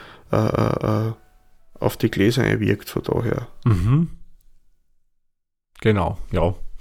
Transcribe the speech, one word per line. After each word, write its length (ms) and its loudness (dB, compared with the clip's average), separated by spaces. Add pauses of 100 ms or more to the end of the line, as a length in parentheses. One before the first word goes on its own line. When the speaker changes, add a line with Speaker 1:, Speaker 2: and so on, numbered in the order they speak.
(320)
Speaker 1:
äh, 40 2
äh, 720 0
äh, 40 -4 (680)
auf 180 -2
die 140 0
Gläser 320 2
einwirkt, 460 0
von 140 -6
daher. 440 -2 (180)
Speaker 2:
Mhm. 440 2 (1700)
Genau, 380 2 (140)
ja. 220 2 (260)